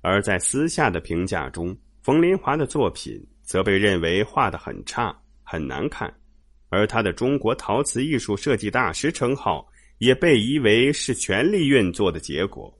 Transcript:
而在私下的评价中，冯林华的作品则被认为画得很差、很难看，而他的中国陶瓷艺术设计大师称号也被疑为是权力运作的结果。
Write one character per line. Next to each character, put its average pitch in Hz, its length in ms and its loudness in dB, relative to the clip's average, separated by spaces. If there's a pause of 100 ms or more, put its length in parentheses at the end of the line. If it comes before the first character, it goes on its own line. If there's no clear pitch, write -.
而 92 220 2
在 202 160 0
私 147 300 0
下 156 220 0
的 87 100 -2
评 85 260 -4
价 80 240 -4
中， 87 260 -8 (260)
冯 151 200 2
林 180 140 2
华 151 200 -2
的 151 100 -2
作 123 240 0
品 55 300 -14 (220)
则 - 200 -2
被 98 140 2
认 98 240 4
为 87 220 2
画 107 280 0
得 82 60 -10
很 - 280 -12
差、 - 320 -4 (260)
很 82 240 -6
难 69 220 -4
看， - 240 -8 (560)
而 101 180 2
他 117 160 0
的 95 100 0
中 135 260 0
国 110 160 0
陶 113 280 -2
瓷 131 220 -2
艺 151 140 -2
术 104 180 -4
设 135 200 -2
计 104 140 -4
大 113 220 0
师 156 200 -2
称 131 220 -2
号 92 320 -4 (320)
也 123 160 6
被 143 260 4
疑 131 200 0
为 120 320 4
是 - 200 -4
权 107 380 0
力 175 180 2
运 113 240 4
作 95 180 0
的 80 80 -6
结 78 280 -4
果。 - 340 -12